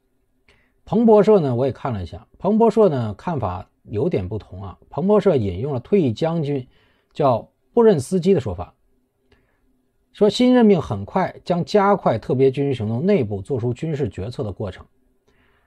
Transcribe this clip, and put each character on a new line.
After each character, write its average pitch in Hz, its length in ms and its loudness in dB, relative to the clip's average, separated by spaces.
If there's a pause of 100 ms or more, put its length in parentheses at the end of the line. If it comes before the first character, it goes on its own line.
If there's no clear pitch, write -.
(840)
彭 220 220 0
博 208 160 6
社 208 180 6
呢， 135 140 -2
我 120 100 -2
也 127 80 -2
看 131 220 -6
了 95 80 -8
一 87 40 -10
下， - 200 -18 (120)
彭 214 200 0
博 226 120 4
社 208 200 4
呢， 113 240 -4
看 131 260 -6
法 92 260 -8 (180)
有 120 260 -4
点 98 180 -4
不 107 80 -8
同 95 260 -14
啊。 90 160 -16 (120)
彭 175 160 -6
博 208 120 4
社 185 180 2
引 98 240 -2
用 113 120 -6
了 123 80 -6
退 202 220 0
役 123 100 0
将 160 300 -4
军 139 260 -6 (460)
叫 139 360 0 (220)
布 233 100 2
任 214 160 4
斯 180 220 -2
基 185 140 2
的 151 60 2
说 95 140 -8
法， 85 200 -14 (1400)
说 208 160 2
新 247 260 2
任 240 120 6
命 196 120 6
很 101 280 -6
快 - 280 -4 (100)
将 170 200 -2
加 202 320 2
快 139 220 0
特 139 160 -4
别 135 160 4
军 139 180 -4
事 135 60 -2
行 110 120 -6
动 120 200 -4
内 190 180 2
部 101 160 -6
做 127 180 -6
出 120 140 -2
军 160 240 -6
事 135 100 -4
决 95 220 -8
策 123 160 -10
的 101 80 -8
过 101 180 -8
程。 - 140 -20 (840)